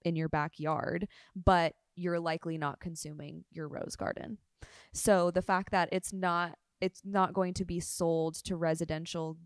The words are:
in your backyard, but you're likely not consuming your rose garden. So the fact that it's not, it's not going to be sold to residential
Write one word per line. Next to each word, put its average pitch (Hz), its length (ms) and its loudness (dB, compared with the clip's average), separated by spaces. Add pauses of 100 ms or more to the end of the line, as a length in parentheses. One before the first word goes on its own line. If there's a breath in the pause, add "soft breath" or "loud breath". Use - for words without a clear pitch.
in 165 100 2
your 160 140 0
backyard, 156 760 -2 (280 loud breath)
but 175 400 6 (220)
you're 175 220 0
likely 165 380 -2
not 147 240 -4
consuming 156 720 -10
your 156 180 -8
rose - 260 -8
garden. - 440 -6 (560 loud breath)
So 180 360 4
the 180 120 2
fact 190 300 0
that 180 200 2
it's 185 220 -2
not, 175 420 0 (240)
it's 190 240 -2
not 196 300 2
going 180 200 0
to 185 120 -4
be 170 140 -2
sold 165 640 0
to 185 120 -4
residential 160 880 -2